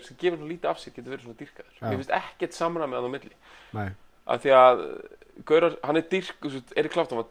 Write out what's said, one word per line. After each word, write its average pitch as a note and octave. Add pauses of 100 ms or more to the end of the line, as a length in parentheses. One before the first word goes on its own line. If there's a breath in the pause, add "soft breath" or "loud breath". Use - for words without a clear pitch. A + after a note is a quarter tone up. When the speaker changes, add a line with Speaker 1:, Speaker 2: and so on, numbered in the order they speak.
Speaker 1:
sem C3
gefur F3
svona D3+
lítið D#3+
af E3
sér -
getur B2
verið C3
svona A#2
dýrkaður. -
Speaker 2:
Já. A#2
Speaker 1:
Mér G2+
finnst C3+
ekkert -
samræmi E3
þarna B2
á C3+
milli. B2+ (380 loud breath)
Speaker 2:
Nei. G2+ (380)
Speaker 1:
Af A#2+
því C#3+
að B2+ (640)
gaurar, D#3+
hann D3
er E3
dýrk-, F#3
þú D3
veist, C3
Eric D3+
Clapton D3+
var A2+